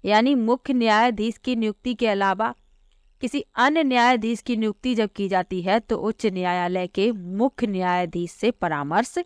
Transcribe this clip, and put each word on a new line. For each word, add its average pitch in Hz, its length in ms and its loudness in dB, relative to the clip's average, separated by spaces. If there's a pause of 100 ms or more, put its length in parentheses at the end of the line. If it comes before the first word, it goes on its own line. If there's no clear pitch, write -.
यानी 233 300 4
मुख्य 247 400 0
न्यायाधीश 226 640 2
की 254 180 -2
नियुक्ति 220 380 -4
के 226 140 0
अलावा 196 460 0 (680)
किसी 262 220 -4 (120)
अन्य 294 280 4
न्यायाधीश 240 560 2
की 240 160 -4
नियुक्ति 220 380 -2
जब 214 180 0
की 196 160 -4
जाती 185 340 -2
है 190 180 2
तो - 180 -4
उच्च - 280 -4
न्यायालय 180 640 -2
के 208 240 0
मुख्य 202 540 -2
न्यायाधीश 180 640 -2
से 220 220 -2
परामर्श 160 640 -2 (120)